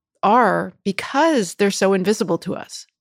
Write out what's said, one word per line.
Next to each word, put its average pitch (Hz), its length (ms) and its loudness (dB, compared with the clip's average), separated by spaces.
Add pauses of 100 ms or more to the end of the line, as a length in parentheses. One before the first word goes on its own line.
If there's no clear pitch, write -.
(240)
are 190 500 2 (100)
because 269 720 0
they're 202 160 0
so 196 220 0
invisible 180 460 0
to - 140 -8
us. - 320 -14 (160)